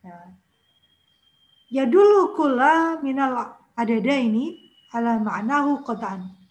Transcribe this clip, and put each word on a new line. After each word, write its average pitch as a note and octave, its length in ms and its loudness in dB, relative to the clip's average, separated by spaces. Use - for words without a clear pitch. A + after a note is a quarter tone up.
Ya. F3 160 -20
Ya C4+ 160 -2
dulu G4 500 6
kula D#4 640 2
minal C4 560 -4
adadaini A#3 960 -2
ala A#3 280 0
ma'nahu C4+ 640 -2
qat'an. G3 440 -10